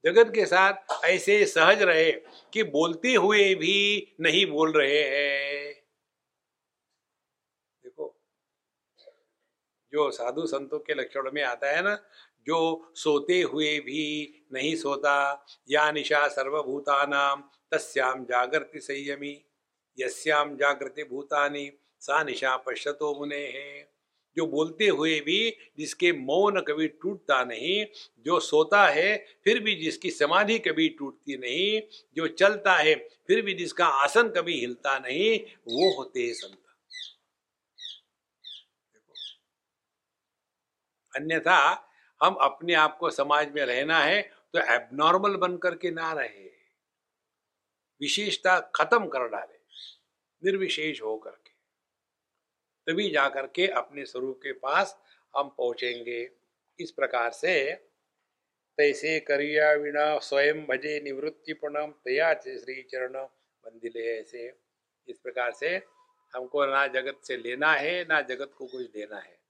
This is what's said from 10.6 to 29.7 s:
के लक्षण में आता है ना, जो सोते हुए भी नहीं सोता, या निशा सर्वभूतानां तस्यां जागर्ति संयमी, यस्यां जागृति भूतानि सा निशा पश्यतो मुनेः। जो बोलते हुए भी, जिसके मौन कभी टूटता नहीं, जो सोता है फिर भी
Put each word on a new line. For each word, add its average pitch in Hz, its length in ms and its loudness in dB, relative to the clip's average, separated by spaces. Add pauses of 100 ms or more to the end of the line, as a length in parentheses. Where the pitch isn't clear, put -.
के 147 160 -6
लक्षण 131 360 -6
में 147 120 -4
आता 131 280 -4
है 165 120 0
ना, 202 120 -2 (520)
जो 160 500 -2
सोते 156 460 2
हुए 151 380 -2
भी 143 220 -6 (500)
नहीं 143 240 -2
सोता, 143 680 0 (240)
या 151 220 4
निशा 147 360 2
सर्वभूतानां 143 1080 0 (340)
तस्यां 131 540 -2
जागर्ति 131 560 -2
संयमी, 143 640 -10 (540)
यस्यां 147 580 0
जागृति 143 480 -2
भूतानि 143 720 -4 (220)
सा 147 220 0
निशा 131 340 -2
पश्यतो 147 580 -4
मुनेः। 143 720 -10 (500)
जो 165 100 0
बोलते 160 400 0
हुए 156 340 2
भी, 202 360 0 (200)
जिसके 170 360 0
मौन 175 480 2
कभी 151 280 -2
टूटता 175 560 -2
नहीं, 156 420 -4 (320)
जो 151 220 2
सोता 160 460 4
है 170 300 2 (280)
फिर 226 160 4
भी 208 140 -2